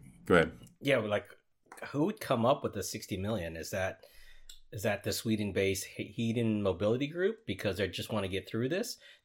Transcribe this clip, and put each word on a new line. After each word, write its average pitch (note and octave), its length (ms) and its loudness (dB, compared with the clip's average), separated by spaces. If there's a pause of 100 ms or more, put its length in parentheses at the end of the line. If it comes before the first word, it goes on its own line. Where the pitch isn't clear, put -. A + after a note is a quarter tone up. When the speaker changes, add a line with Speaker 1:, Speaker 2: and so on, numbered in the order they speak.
(240)
Speaker 1:
go F#2+ 120 8
ahead. D#2 160 6 (280)
Speaker 2:
Yeah, C3+ 200 4
but, G#2+ 100 -2
like, G#2 180 0 (600)
who D3 180 0
would G#3+ 140 -4
come A#2 260 2
up - 160 4
with G#2+ 100 -2
the G2 100 -4
sixty - 340 -6
million? F#2 400 -2
Is D#2+ 140 -8
that, F#2+ 300 -2 (720)
is G2+ 100 -8
that G#2 220 0
the G#2 80 0
Sweden-based G2+ 720 2
He-, A2+ 500 -4
Hedin A2 280 2
Mobility G#2 440 2
Group F3+ 400 -2
because F#2+ 300 -2
they G2 120 0
just G2 240 -8
wanna G2+ 160 0
get F#2 200 -4
through A#2+ 220 -2
this? G3+ 260 -4 (280)